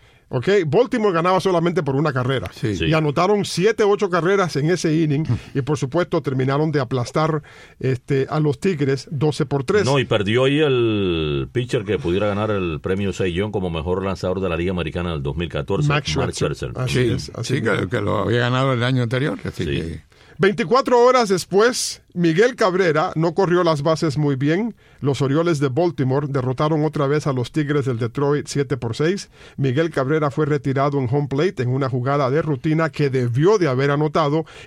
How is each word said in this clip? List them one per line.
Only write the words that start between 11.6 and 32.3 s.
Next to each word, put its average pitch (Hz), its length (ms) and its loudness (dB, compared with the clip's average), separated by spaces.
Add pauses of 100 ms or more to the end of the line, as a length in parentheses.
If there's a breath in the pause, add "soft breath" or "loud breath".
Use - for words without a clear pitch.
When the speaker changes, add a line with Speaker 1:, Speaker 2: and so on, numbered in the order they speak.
Speaker 3:
que 98 160 -2
pudiera 92 280 0
ganar 104 220 0
el 87 300 -2
premio 95 320 -2
Cy 92 220 -2
Young 101 180 -2
como 92 180 -2
mejor 90 360 -2
lanzador 92 340 -2
de 92 80 -2
la 85 80 0
Liga 87 160 -2
Americana 87 400 -4
del 76 100 -4
dos 71 140 -4
mil 82 140 -4
catorce, 98 400 -2
Speaker 1:
Max 151 260 -2
Speaker 3:
Max 123 220 -2
Speaker 1:
Scherzer. 73 340 -4
Speaker 3:
Scherzer. 117 100 -8
Speaker 1:
Así 127 120 -4
Speaker 2:
Sí, 123 200 0
Speaker 1:
es, 80 220 -6
así 120 220 -4
Speaker 2:
sí, - 40 -2
que, 113 140 0
Speaker 1:
es. 98 120 -2
Speaker 2:
que 110 120 -2
lo 101 200 -2
había 104 200 0
ganado 127 320 0
el 120 120 0
año 127 200 0
anterior. 127 400 -2
Así - 220 -6
Speaker 3:
Sí. 78 40 -4
Speaker 2:
que 80 420 -6 (260 loud breath)
Speaker 1:
Veinticuatro 233 640 2
horas 240 300 4
después, 196 720 0 (140)
Miguel 175 400 2
Cabrera 180 600 2
no 160 200 0
corrió 180 280 4
las 156 200 2
bases 160 340 0
muy 143 180 2
bien. 165 380 0 (260 soft breath)
Los 135 220 -2
Orioles 156 380 2
de 139 80 2
Baltimore 143 600 0
derrotaron 143 560 0
otra 151 220 0
vez 147 220 0
a 139 60 0
los 123 180 -4
Tigres 147 340 0
del 120 140 -2
Detroit 143 480 -2
siete 143 280 -2
por 117 200 -6
seis. 180 340 -2 (280 loud breath)
Miguel 139 340 0
Cabrera 147 400 0
fue 151 160 0
retirado 139 520 0
en 131 120 -2
home 143 160 0
plate 156 340 0
en 123 80 0
una 131 200 0
jugada 131 420 0